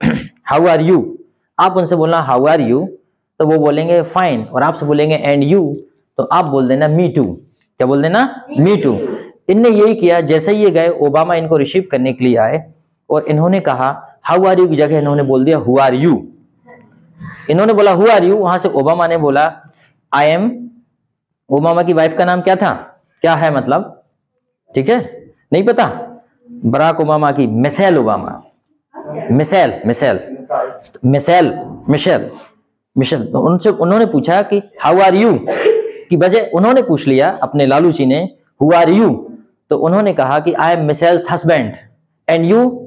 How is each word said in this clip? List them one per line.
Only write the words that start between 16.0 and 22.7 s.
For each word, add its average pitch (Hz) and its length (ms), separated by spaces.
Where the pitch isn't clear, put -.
इन्होंने 202 240
बोला, 208 180
"Who 185 140
are 214 180
you?" 180 100
वहां 185 240
से 180 120
ओबामा 160 380
ने 165 100
बोला, 147 340
"I 143 80
am।" 214 120
ओबामा 165 340
की 175 100
wife 160 240
का 180 80
नाम 180 160
क्या 185 140
था? 185 160